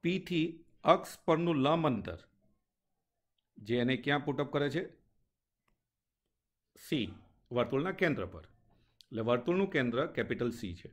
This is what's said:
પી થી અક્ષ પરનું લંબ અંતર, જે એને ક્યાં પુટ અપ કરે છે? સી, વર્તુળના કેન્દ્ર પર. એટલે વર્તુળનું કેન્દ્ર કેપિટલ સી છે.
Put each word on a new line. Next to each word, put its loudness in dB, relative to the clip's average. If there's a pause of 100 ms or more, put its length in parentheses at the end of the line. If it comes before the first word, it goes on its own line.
પી 0 (100)
થી 0 (460)
અક્ષ 2 (140)
પરનું 4
લંબ 2
અંતર, -4 (1500)
જે 2
એને 2 (100)
ક્યાં 0
પુટ -2
અપ -4
કરે 2
છે? -2 (2000)
સી, -2 (500)
વર્તુળના 0
કેન્દ્ર 2
પર. -16 (600)
એટલે -6
વર્તુળનું 2
કેન્દ્ર 0 (180)
કેપિટલ -2
સી -8
છે. -20